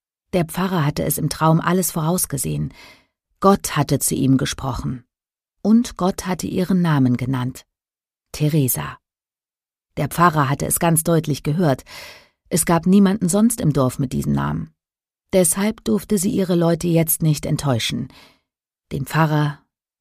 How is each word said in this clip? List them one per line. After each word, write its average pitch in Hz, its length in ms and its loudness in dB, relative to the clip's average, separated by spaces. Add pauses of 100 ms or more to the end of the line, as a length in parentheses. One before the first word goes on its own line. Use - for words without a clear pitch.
(340)
Der 120 120 0
Pfarrer 180 400 -2
hatte 151 180 -2
es 151 140 -4
im 156 120 -2
Traum 160 320 2
alles 180 300 0
vorausgesehen. 151 840 -4 (680)
Gott - 380 2
hatte 143 220 0
zu - 160 -2
ihm 131 220 4
gesprochen. 131 680 -6 (560)
Und 226 360 2
Gott 185 280 -2
hatte 185 220 -4
ihren 185 340 0
Namen 135 360 4
genannt. 127 480 -4 (680)
Theresa. 147 680 -2 (1000)
Der 147 140 -2
Pfarrer 151 400 2
hatte - 160 -2
es - 140 -4
ganz 165 240 2
deutlich 156 400 0
gehört. 151 400 0 (680)
Es 175 160 0
gab 165 200 2
niemanden 190 440 4
sonst 214 320 2
im 147 120 2
Dorf 131 260 0
mit 127 140 -4
diesem 143 200 -2
Namen. 147 400 -4 (600)
Deshalb 196 500 0
durfte 214 340 -2
sie 185 120 -2
ihre 190 260 0
Leute 170 320 2
jetzt 165 340 0
nicht 156 240 0
enttäuschen. 139 600 -2 (840)
Den 139 140 -6
Pfarrer, 151 580 0 (380)